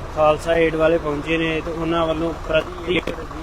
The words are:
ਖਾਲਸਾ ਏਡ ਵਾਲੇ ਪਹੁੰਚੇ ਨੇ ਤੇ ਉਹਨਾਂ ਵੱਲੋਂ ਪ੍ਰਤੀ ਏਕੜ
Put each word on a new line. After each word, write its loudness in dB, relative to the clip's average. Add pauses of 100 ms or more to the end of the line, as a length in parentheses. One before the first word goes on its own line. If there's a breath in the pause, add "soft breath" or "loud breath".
(160)
ਖਾਲਸਾ 4
ਏਡ 4
ਵਾਲੇ 4
ਪਹੁੰਚੇ -2
ਨੇ 0
ਤੇ -6
ਉਹਨਾਂ 0
ਵੱਲੋਂ -2 (140)
ਪ੍ਰਤੀ -2
ਏਕੜ -4 (300)